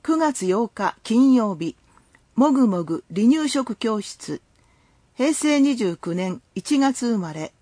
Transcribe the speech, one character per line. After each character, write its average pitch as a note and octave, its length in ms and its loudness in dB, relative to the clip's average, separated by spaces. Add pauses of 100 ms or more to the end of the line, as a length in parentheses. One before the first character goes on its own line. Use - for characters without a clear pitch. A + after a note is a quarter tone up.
九 D#4+ 160 -2
月 D4 340 0
八 G#3+ 180 0
日 - 340 -6
金 B3+ 320 4
曜 G#3+ 200 2
日、 D#3+ 220 -8 (580)
も C#4 160 4
ぐ C4 160 4
も F3+ 160 0
ぐ D#3+ 220 -6 (100)
離 G#3+ 140 2
乳 D#4 180 4
食 B3+ 300 -4
教 A3 240 -4
室。 - 400 -12 (760)
平 C#4+ 160 2
成 D4 280 2
二 C#4 160 2
十 F#3+ 200 -2
九 E3+ 180 -8
年 F#3 280 -6 (120)
一 C#4+ 240 -2
月 C4+ 280 0
生 A#3 100 0
ま F3 160 -4
れ。 D#3 300 -12